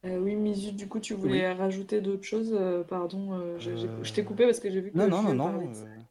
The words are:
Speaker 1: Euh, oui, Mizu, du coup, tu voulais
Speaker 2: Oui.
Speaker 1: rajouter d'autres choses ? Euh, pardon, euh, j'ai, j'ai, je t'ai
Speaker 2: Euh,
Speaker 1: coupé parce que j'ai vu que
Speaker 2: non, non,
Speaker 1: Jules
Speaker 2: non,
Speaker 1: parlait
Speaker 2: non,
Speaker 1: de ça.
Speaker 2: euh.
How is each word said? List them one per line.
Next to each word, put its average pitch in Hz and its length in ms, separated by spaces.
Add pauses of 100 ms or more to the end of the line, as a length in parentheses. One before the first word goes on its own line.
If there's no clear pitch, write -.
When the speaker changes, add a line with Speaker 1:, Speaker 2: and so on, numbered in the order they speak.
Speaker 1:
Euh, 185 140
oui, 202 180
Mizu, 208 360
du 202 160
coup, 220 120
tu - 140
voulais 190 340
Speaker 2:
Oui. 180 40
Speaker 1:
rajouter 190 480
d'autres 196 220
choses ? 226 320
Euh, 180 300
pardon, 185 500
euh, 175 240
j'ai, 175 180
j'ai, 139 140 (100)
je - 120
t'ai 214 100
Speaker 2:
Euh, - 20
Speaker 1:
coupé 214 200
parce 233 160
que 202 100
j'ai 190 100
vu 196 120
que 156 40
Speaker 2:
non, 196 120
non, 185 140
Speaker 1:
Jules 185 120
Speaker 2:
non, 147 160
Speaker 1:
parlait 196 140
Speaker 2:
non, 135 60
Speaker 1:
de 113 40
ça. 107 120
Speaker 2:
euh. 110 140 (100)